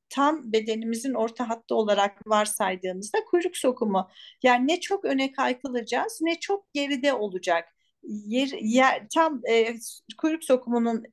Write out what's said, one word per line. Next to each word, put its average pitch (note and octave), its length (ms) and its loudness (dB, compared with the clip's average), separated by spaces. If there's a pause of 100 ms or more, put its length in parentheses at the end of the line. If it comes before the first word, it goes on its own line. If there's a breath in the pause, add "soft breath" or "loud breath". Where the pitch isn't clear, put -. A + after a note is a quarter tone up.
tam C#4 440 0
bedenimizin A3+ 600 -2
orta A3+ 360 -2
hattı A#3 260 -4
olarak G3+ 520 0
varsaydığımızda G3 960 -2
kuyruk F4 320 0
sokumu G#3+ 520 0 (340 loud breath)
yani B3 240 4
ne F4 120 2
çok G4 260 -4
öne C4+ 260 0
kaykılacağız B3+ 920 -2
ne E4 180 0
çok - 340 -6
geride C#4+ 400 0
olacak. F#3 520 -2 (380)
Yer, G#3+ 460 -4 (120)
yer, B3+ 520 4
tam, D#4+ 360 2
e, A3+ 260 2 (420)
kuyruk D#4+ 260 -2
sokumunun A#3 680 0